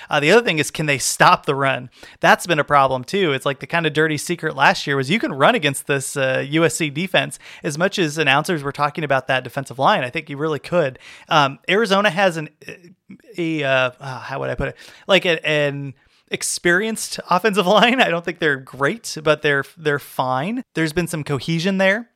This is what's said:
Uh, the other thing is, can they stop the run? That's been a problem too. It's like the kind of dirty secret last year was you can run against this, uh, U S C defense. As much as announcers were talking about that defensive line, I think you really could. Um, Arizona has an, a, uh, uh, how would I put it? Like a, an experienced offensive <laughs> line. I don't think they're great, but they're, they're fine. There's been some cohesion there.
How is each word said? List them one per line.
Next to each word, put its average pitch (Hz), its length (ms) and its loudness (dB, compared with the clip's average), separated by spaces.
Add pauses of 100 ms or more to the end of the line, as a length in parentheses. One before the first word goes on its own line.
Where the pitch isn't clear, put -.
(100)
Uh, 151 80 2
the 147 140 4
other - 120 6
thing 165 140 0
is, 143 140 -2
can 156 140 -4
they 139 120 0
stop 170 480 2
the 147 80 0
run? 131 340 -2 (300)
That's 190 300 2
been 165 100 2
a 143 60 2
problem 135 400 2
too. 185 260 0
It's 135 160 -2
like 139 140 -4
the 139 80 -12
kind 165 180 0
of 151 60 0
dirty 156 260 0
secret 160 380 -6
last 156 320 2
year 143 80 0
was 131 120 -2
you 208 120 0
can 262 120 -4
run 151 220 4
against 147 320 -2
this, 139 300 -2
uh, 131 320 0
U 160 160 2
S 156 100 0
C 151 160 -4
defense. 147 480 -2 (240)
As 151 160 -6
much 185 220 0
as 151 180 -2
announcers 143 460 0
were 139 80 -4
talking 147 320 -4
about 135 240 0
that 127 160 0
defensive 127 340 -10
line, 165 240 2
I - 80 -6
think 160 180 -8
you 143 80 -10
really 147 220 -4
could. 143 400 -2 (300)
Um, 139 400 2
Arizona 202 420 2
has 175 260 0
an, 156 120 -8 (920)
a, 160 240 -2
uh, 131 280 2 (100)
uh, 131 200 -12
how 135 200 -8
would 131 100 -6
I 127 60 -6
put 139 120 -4
it? 127 80 -12 (300)
Like 185 180 4
a, 165 220 0
an 143 480 -2 (340)
experienced - 920 -2 (100)
offensive 185 360 2
<laughs> - 20 0
line. 226 320 4
I 190 80 4
don't 170 160 -2
think - 160 -6
they're 147 160 2
great, 139 680 -4
but 151 200 2
they're, 143 220 2 (120)
they're 147 240 -2
fine. 143 640 -4 (100)
There's 160 180 -2
been 170 140 -2
some 156 160 -6
cohesion 165 560 -2
there. 196 380 0